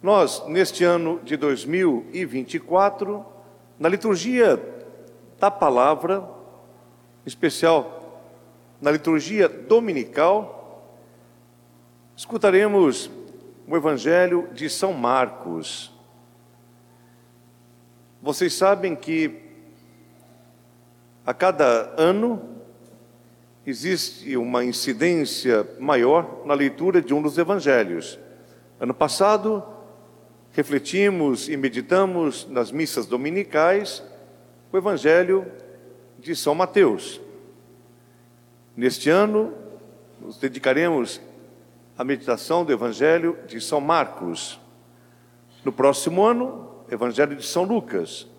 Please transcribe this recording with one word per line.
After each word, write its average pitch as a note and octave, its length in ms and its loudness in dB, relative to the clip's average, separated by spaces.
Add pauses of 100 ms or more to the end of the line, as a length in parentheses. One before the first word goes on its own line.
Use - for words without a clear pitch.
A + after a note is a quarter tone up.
Nós, F#3 440 4
neste F3+ 360 0
ano E3+ 400 2
de C#3+ 140 -6
dois C3+ 260 0
mil D#3 480 0
e F3+ 140 -6
vinte B2+ 300 -8
e D#3+ 40 -4
quatro, G3 640 0 (560)
na D3+ 80 0
liturgia G3+ 720 2 (800)
da G3+ 120 4
palavra, D#3 760 2 (960)
em - 40 -14
especial - 920 -2 (600)
na C#3+ 80 2
liturgia D#3+ 580 2
dominical, G3 1500 0 (1200)
escutaremos G3+ 920 2 (560)
o D#3+ 100 -2
Evangelho E3 760 2
de D3 200 -8
São F#3+ 200 -2
Marcos. A#2+ 1040 -2 (2250)
Vocês D3 320 -2
sabem F#3+ 400 2
que D#3+ 440 -4 (1800)
a B2 80 -4
cada C#3+ 640 2
ano G3+ 460 0 (1300)
existe C#3 680 -6
uma B2 300 0
incidência B2+ 1040 0 (100)
maior C#3 640 2
na D3 120 0
leitura D3+ 480 2
de C3+ 100 -2
um D3 80 2
dos D3+ 160 -2
evangelhos. C#3 800 0 (640)
Ano B2+ 160 -2
passado, G#3 680 2 (880)
refletimos D3 960 0
e D3+ 80 -4
meditamos D3 920 0
nas A#2+ 240 -2
missas C#3+ 320 -4
dominicais E3 960 -2 (680)
o F#3+ 80 -2
evangelho F3+ 720 2 (720)
de D#3+ 160 -8
São - 180 0
Mateus. F3+ 680 2 (1500)
Neste B2 340 0
ano, G#3 440 2 (680)
nos - 180 -18
dedicaremos C3 840 -2 (760)
à C3 60 -6
meditação C#3 640 -2
do D3 80 2
evangelho C#3 640 0 (100)
de A2+ 140 -14
São D3+ 180 -2
Marcos. C#3 800 -4 (1040)
No C3+ 80 -2
próximo C#3 500 2
ano, A#3+ 480 0 (200)
evangelho B2 480 0
de - 80 -14
São F3 180 -2
Lucas. F#3 640 -4 (100)